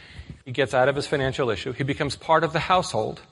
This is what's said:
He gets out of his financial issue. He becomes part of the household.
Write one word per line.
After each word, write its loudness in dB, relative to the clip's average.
He -12
gets 0
out 6
of 2
his -4
financial 0
issue. -2
He -4
becomes -4
part 2
of -2
the 0
household. 0